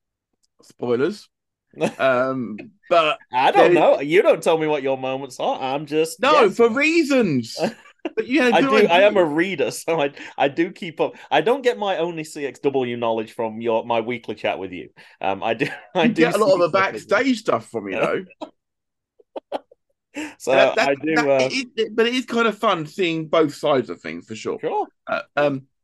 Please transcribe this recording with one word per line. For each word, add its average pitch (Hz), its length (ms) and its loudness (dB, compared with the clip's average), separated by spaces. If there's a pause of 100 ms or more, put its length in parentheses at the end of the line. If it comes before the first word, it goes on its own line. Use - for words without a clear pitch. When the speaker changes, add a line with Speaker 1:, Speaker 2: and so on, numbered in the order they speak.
(640)
Speaker 1:
spoilers. 131 680 -4
Speaker 2:
<laughs> - 60 -20 (600)
Speaker 1:
Um, 131 580 0 (320)
but 160 300 2 (120)
Speaker 2:
I 131 200 2
don't 392 100 6
Speaker 1:
there - 100 6
is 175 40 4
Speaker 2:
know. 277 240 4
You 156 240 2
don't 233 180 2
tell 165 160 2
me 156 80 -2
what 151 160 0
your 135 160 -2
moments 131 420 -8
are. 202 220 -4
I'm 139 240 -4
just 156 340 -2
Speaker 1:
No, 254 280 4
Speaker 2:
guessing. 185 60 -2
Speaker 1:
for 233 160 4
reasons. 262 920 0
Speaker 2:
<laughs> 208 60 0 (460)
Speaker 1:
But 220 120 -4
you 247 140 0
had 247 120 2
a - 20 4
Speaker 2:
I - 60 4
Speaker 1:
good 269 80 2
Speaker 2:
do. 214 180 4
I 170 80 2
Speaker 1:
idea. 196 120 6
Speaker 2:
am 208 100 2
a 180 60 6
reader, 156 480 -2
<laughs> - 0 -
so 160 300 -4
I, 143 100 -2 (260)
I 139 100 2
do 165 240 -2
keep 180 280 -10
up. 147 160 -2 (140)
I 143 120 2
don't 240 200 0
get 233 160 0
my 196 200 -4
only 165 260 -4
C 151 220 -10
X 123 160 -10
W 127 360 -2
knowledge 113 360 -2
from 113 280 -8
your, 113 240 0
my 117 160 0
weekly 113 340 -8
chat 98 220 -4
with 92 140 -10
you. 82 180 -14 (320)
Um, 98 220 -4
I 113 100 -2
do. 117 140 -2 (140)
<laughs> - 140 -16
I 175 100 2
Speaker 1:
You - 40 4
Speaker 2:
do - 140 0
Speaker 1:
get - 100 6
a 202 40 0
lot 208 160 4
of - 0 -
Speaker 2:
see 190 60 4
Speaker 1:
the 170 100 2
Speaker 2:
stuff - 0 -
in - 20 -10
there. 190 200 0
Speaker 1:
backstage 220 480 -2
stuff 117 300 -4
from 107 160 -8
me, 95 80 -8
though. 113 320 -2 (160)
Speaker 2:
<laughs> - 1160 -18 (800)
So - 120 -4
Speaker 1:
That, 135 240 4
that, 214 140 2
Speaker 2:
I 143 60 0
do, 151 200 -4
Speaker 1:
that, 147 120 2
Speaker 2:
uh, 135 180 4
Speaker 1:
it 131 80 -2
is, 247 120 -4 (100)
it, 214 200 -4
but 226 120 2
it 247 80 -2
is 254 100 -2
kind 233 220 0
of 208 100 -2
fun 175 300 -2
seeing 160 400 -4
both 160 260 2
sides 135 380 0
of 87 100 -14
things, 85 240 -12
for 110 100 -14
sure. 107 240 -6
Speaker 2:
Sure. 359 280 -4 (180)
Speaker 1:
Uh, 95 160 -4 (140)
um, 139 320 -2 (160)